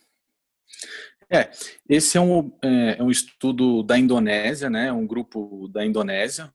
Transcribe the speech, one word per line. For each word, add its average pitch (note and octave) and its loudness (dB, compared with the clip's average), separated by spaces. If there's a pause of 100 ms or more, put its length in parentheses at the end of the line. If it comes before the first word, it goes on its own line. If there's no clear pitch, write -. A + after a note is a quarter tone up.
(1300)
É, D3+ 2 (380)
esse D#3 2
é - 4
um, F3 2 (100)
é, B2 2
é A#2+ -4
um B2+ 2
estudo B2 0
da A#2 2
Indonésia, B2 2
né? A#2+ -2
Um A2+ -4
grupo G#2 -10
da G#2 -4
Indonésia, G#2+ -2